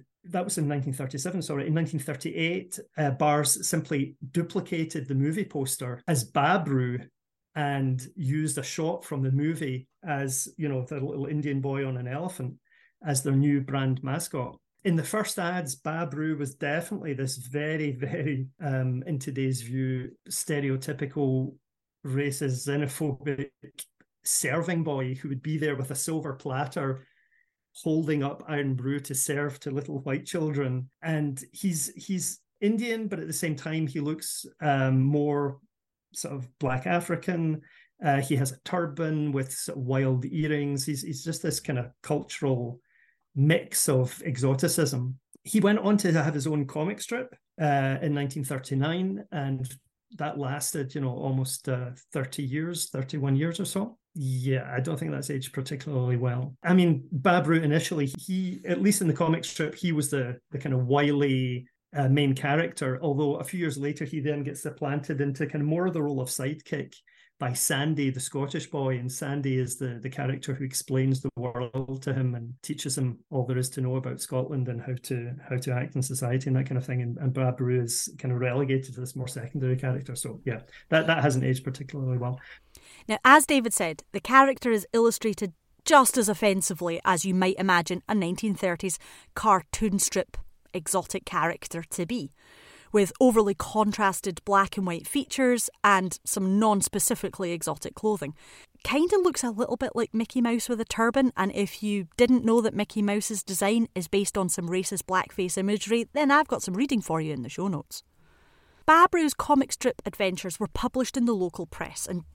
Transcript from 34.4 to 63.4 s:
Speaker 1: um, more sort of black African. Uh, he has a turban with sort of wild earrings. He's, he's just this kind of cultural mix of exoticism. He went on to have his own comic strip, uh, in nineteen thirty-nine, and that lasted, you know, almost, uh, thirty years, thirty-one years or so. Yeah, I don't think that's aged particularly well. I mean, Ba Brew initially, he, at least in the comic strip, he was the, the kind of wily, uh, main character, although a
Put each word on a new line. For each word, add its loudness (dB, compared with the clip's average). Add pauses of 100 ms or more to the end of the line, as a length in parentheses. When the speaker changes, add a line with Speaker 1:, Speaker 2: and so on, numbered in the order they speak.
Speaker 1:
um, 4
more 2 (560)
sort -8
of -8 (100)
black -2
African. 0 (420)
Uh, 4
he 0
has 0
a -16
turban -2
with -2
sort -8
of -6
wild 2
earrings. -2
He's, -4
he's -8
just -6
this -2
kind -2
of -6 (120)
cultural -2 (540)
mix 2
of 0
exoticism. 0 (260)
He 2
went 4
on 4
to 4
have 4
his -2
own 0
comic -4
strip, -8 (240)
uh, 2
in 0
nineteen -4
thirty-nine, -2
and -4 (460)
that -6
lasted, -4
you -2
know, 0
almost, -4
uh, -2 (240)
thirty -4
years, -4
thirty-one 0
years 0
or -2
so. -6 (160)
Yeah, -2
I 0
don't -4
think -4
that's -6
aged -6
particularly -2
well. -2
I 4
mean, 6
Ba 4
Brew 4
initially, 2
he, -4
at 0
least 4
in 4
the 4
comic 2
strip, -4
he -2
was 0
the, -2 (140)
the -6
kind -2
of 2
wily, 2 (280)
uh, 2
main 6
character, 0
although 2
a -8